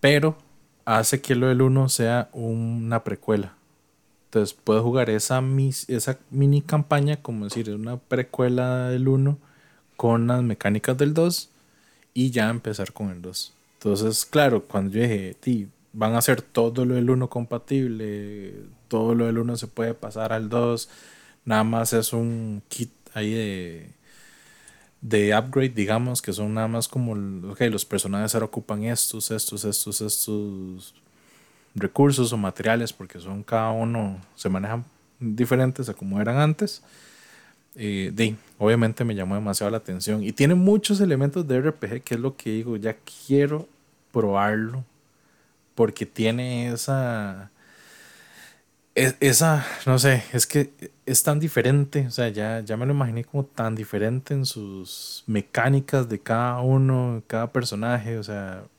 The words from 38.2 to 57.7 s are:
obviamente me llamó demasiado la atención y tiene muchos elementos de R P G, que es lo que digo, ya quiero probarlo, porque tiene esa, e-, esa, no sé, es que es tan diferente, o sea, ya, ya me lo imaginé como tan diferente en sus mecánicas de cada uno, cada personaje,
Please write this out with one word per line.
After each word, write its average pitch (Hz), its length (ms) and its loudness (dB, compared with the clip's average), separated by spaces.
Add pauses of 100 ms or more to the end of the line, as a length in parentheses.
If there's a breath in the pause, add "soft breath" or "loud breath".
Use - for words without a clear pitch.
obviamente 113 460 2
me 113 100 -2
llamó 98 220 -2
demasiado 104 340 -2
la 113 60 -2
atención 104 480 -4
y 107 80 -4
tiene 147 240 4
muchos 202 440 4
elementos 147 460 2
de 131 100 2
R 139 140 2
P 117 180 -8
G, 120 140 -8
que - 120 -6
es 117 60 -4
lo 135 160 -4
que - 140 -8
digo, 113 260 -4
ya 110 200 -4 (300)
quiero 143 420 2 (420)
probarlo, 107 760 0 (920 soft breath)
porque 110 280 2
tiene 120 680 -2
esa, 113 800 -4 (1400 loud breath)
e-, 131 240 4
esa, 147 440 6 (220 loud breath)
no 131 140 6
sé, 127 320 4
es 120 160 0
que 143 240 0 (340)
es 135 160 2
tan 147 160 2
diferente, 139 720 2
o - 20 -6
sea, 117 200 -2
ya, 107 300 -4
ya 110 160 -4
me 120 80 -2
lo 139 100 2
imaginé 117 280 0
como 139 220 -4
tan 113 320 -4
diferente 110 580 -2
en 135 100 0
sus 98 840 -10
mecánicas 127 800 0
de 107 100 -4
cada 123 420 -2
uno, 127 680 2
cada 113 240 -4
personaje, 117 640 -2